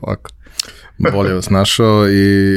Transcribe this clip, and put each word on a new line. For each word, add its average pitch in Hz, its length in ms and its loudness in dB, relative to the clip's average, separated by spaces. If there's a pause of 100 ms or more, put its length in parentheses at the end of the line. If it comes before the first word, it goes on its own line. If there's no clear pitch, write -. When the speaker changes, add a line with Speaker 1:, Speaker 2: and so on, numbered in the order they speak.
Speaker 1:
ovako. - 280 -10 (680)
Speaker 2:
Bolje 98 360 -2
vas 90 160 -6
našao 104 580 2
i 98 140 2 (340)